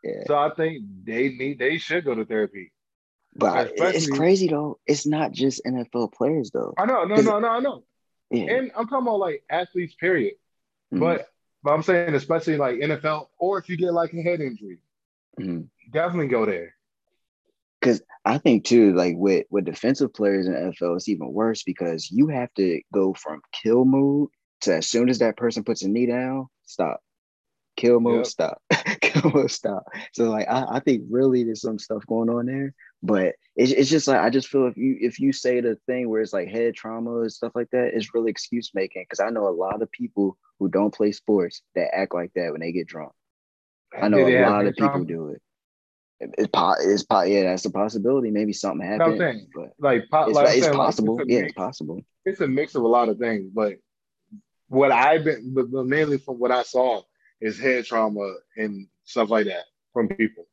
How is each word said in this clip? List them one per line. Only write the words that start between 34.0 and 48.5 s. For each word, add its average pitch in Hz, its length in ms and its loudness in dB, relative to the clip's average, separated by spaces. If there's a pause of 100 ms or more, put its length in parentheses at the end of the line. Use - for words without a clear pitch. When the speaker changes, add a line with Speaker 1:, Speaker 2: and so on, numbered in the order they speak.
Speaker 1:
like, 131 120 4
I 107 100 4
just 127 180 0
feel 131 200 2
if 117 100 -4
you, 131 220 0
if 117 200 -2
you 135 140 2
say 123 280 0
the 113 240 -2
thing 127 240 -2
where 110 120 0
it's 107 120 -4
like 92 160 -4
head 117 260 -2
trauma 117 460 -6
and 113 100 -4
stuff - 240 -8
like 120 160 -4
that, 123 220 0
it's 107 200 -4
really 113 180 0
excuse - 420 -8
making. 95 360 -6
'Cause 101 100 -8
I 104 100 0
know 107 180 0
a - 20 2
lot 95 320 -2
of 107 100 -6
people 101 460 -4 (220)
who 95 100 0
don't 101 240 2
play 104 180 0
sports 98 500 -2 (140)
that 85 200 -2
act 95 180 -4
like 87 220 -6
that 85 160 -2
when 78 100 -8
they 85 100 -6
get 85 160 -4
drunk. 78 260 -14 (880)
I 143 80 0
know - 100 6
Speaker 2:
Did 135 80 6
they 127 60 4
Speaker 1:
a 123 40 4
Speaker 2:
have 120 120 6
Speaker 1:
lot 104 120 2
Speaker 2:
head 101 80 2
Speaker 1:
of - 60 -6
people 139 280 0
Speaker 2:
trauma? - 20 -4
Speaker 1:
do 80 240 -8
it. - 120 -14 (800)
It, - 180 -12
it - 160 0
po-, 87 260 4
it's 92 240 2
po-, 98 200 2
yeah, 98 200 4
that's 92 220 -2
a 98 60 -2
possibility. 110 600 0
Maybe 104 220 0